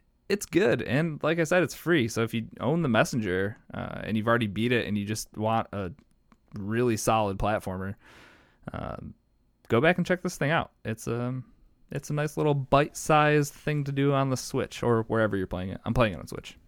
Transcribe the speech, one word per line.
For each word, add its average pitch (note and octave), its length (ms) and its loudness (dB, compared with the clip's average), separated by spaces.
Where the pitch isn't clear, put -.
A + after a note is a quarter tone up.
it's G3+ 160 -2
good, F3 380 2
and D3 400 -2
like E3 160 0
I E3 60 2
said, F3+ 180 4
it's - 120 -2
free. D3+ 340 2
So A2+ 140 -2
if A2+ 100 -4
you A2+ 120 -4
own D#3 240 0
the C#3+ 60 0
Messenger, G#2+ 680 0
uh, F#2+ 300 -8
and G#2+ 140 -4
you've G#2+ 100 -2
already A#2 200 2
beat G#2+ 240 0
it, A#2 140 2
and G2+ 120 -2
you G2+ 80 -2
just G#2+ 320 -6
want A2 360 0
a F#2+ 180 -6
really A2+ 420 0
solid G#2+ 420 0
platformer, F#2+ 560 -4
um, - 400 -10
go A2+ 120 6
back E3 160 4
and E3+ 80 0
check F3+ 160 0
this - 160 -6
thing C#3+ 140 0
out. D#3+ 200 0
It's, A2 220 -6
um, B2 380 -4
it's - 180 -8
a D3 40 -2
nice D3 240 -2
little D3+ 160 2
bite-sized D3 1000 4
thing D3 320 -4
to C#3 60 -6
do C#3 220 2
on C3+ 160 2
the C3 80 0
Switch - 460 -4
or A#2 200 4
wherever A2 340 2
you're F#2 100 -2
playing F2+ 220 -6
it. - 160 -8
I'm A2 80 -2
playing A#2 200 4
it - 60 -8
on - 80 -14
Switch, - 300 -12